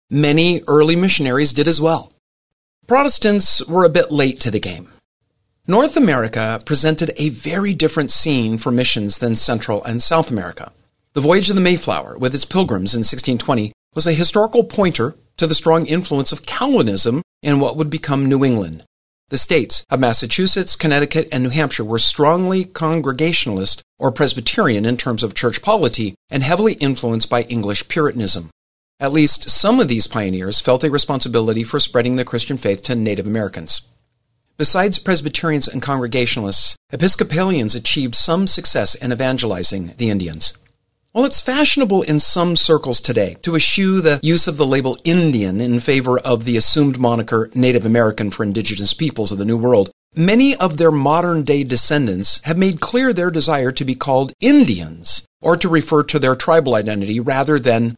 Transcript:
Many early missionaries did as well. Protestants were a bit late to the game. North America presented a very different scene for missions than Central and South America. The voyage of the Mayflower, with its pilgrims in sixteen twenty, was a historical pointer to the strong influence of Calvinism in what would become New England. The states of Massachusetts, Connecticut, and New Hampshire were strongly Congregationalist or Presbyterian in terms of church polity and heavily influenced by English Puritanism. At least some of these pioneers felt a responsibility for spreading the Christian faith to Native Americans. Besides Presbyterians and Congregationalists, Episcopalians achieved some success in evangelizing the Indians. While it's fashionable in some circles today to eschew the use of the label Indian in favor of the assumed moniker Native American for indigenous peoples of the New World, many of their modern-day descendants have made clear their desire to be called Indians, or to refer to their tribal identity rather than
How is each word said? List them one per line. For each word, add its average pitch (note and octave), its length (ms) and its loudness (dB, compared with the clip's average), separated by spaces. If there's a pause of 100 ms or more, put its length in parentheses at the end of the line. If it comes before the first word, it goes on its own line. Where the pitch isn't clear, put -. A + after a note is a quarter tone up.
Many D3+ 580 2
early D#3 300 4
missionaries D3 560 0
did C#3+ 160 0
as D#3+ 140 0
well. D#3+ 320 -2 (720)
Protestants A3+ 800 2
were F3 180 2
a E3+ 60 4
bit D#3+ 200 2
late C#3+ 300 0
to B2 100 -2
the G#2 80 -2
game. F2 320 -10 (760)
North C4 320 2
America A2+ 680 0
presented D#3 540 0
a D3+ 100 -2
very F3+ 460 -4
different D3+ 360 -2
scene A#2 460 0
for A#2+ 140 -4
missions A#2+ 480 0
than A2+ 180 0
Central A2 480 -2
and A#2+ 180 -4
South E3 280 0
America. F#2 420 -8 (400)
The C#3+ 80 -2
voyage F#3 300 2
of G3+ 60 0
the F#3+ 60 4
Mayflower, A#2 540 -2
with B2+ 180 -2
its C3+ 120 -4
pilgrims A#2+ 480 -2
in A2+ 100 -2
sixteen B2+ 320 0
twenty, A2+ 340 -2 (240)
was D#3 120 0
a E3+ 80 2
historical A3 500 2
pointer F3 500 -2 (220)
to E3 100 0
the D#3 80 0
strong D#3+ 300 2
influence D3+ 480 -2
of - 140 -12
Calvinism C3+ 760 0 (220)
in C#3+ 180 2
what C3 160 -2
would D#3 140 -2
become C#3 400 -2
New C3+ 140 2
England. G2 380 -2 (480)
The C#3 80 -2
states - 500 0
of C3 120 0
Massachusetts, C3+ 760 0
Connecticut, D3 560 0
and C3+ 100 0
New B2+ 60 0
Hampshire C3+ 340 -2
were A2 160 -2
strongly F3+ 680 2
Congregationalist D3 1120 -2 (180)
or C3+ 140 0
Presbyterian A#2 720 0
in A#2+ 140 0
terms A#2 240 -4
of G#2+ 120 -6
church - 280 -2
polity B2+ 520 0 (160)
and C3+ 120 -2
heavily F3+ 320 2
influenced B2+ 560 -2
by A#2+ 140 0
English G#2 440 -4
Puritanism. A2+ 640 -2 (500)
At C#3 120 -2
least D3+ 380 2
some A#3 300 2
of F#3 80 2
these A2 180 0
pioneers F#2+ 540 -4
felt B2+ 240 2
a D#3 60 0
responsibility A#2+ 720 0
for C#3+ 160 -4
spreading B2 340 0
the B2+ 100 -2
Christian B2 340 -4
faith G2+ 240 -2
to B2+ 120 -4
Native G#2 320 -4
Americans. G#2 600 -4 (720)
Besides F#3 400 0
Presbyterians D3+ 680 -2
and - 160 -8
Congregationalists, A#2+ 960 -2 (160)
Episcopalians F3 840 0
achieved A#2+ 400 -2
some F3+ 320 0
success - 480 0
in C3 160 -4
evangelizing G#2+ 840 -4
the A#2 140 -2
Indians. F2 420 -4 (580)
While B3 160 2
it's - 140 0
fashionable B3+ 600 0
in D3+ 160 0
some F3 380 0
circles C#3 440 2
today G2+ 420 -2
to E3+ 120 -4
eschew F#3+ 460 2
the D3+ 200 2
use D#3+ 280 2
of D#3 80 -4
the C#3+ 100 2
label C3 380 0
Indian C3 560 2
in A#2+ 180 0
favor B2+ 400 0
of B2 240 0
the A#2+ 140 -2
assumed C3 420 2
moniker A#2 560 0
Native B2 320 2
American A2 460 2
for A2+ 100 -6
indigenous G2+ 520 -2
peoples A2+ 360 -4
of G2+ 80 -4
the G2+ 60 -4
New A2+ 120 0
World, A2+ 360 2 (240)
many A3+ 400 4
of E3+ 200 -2
their E3 140 4
modern-day D3 720 2
descendants A#2+ 800 0
have E3 160 -2
made F#3+ 220 2
clear B3+ 320 0
their F3+ 180 -2
desire D3 400 0
to B2+ 140 -4
be C3 100 -2
called C3 460 0
Indians, G2+ 840 2 (160)
or D#3+ 160 2
to F3 120 -2
refer D#3 340 2
to D3 160 -4
their C3 160 2
tribal D3 400 2
identity G#2+ 460 -2
rather C#3 400 0
than A#2 380 0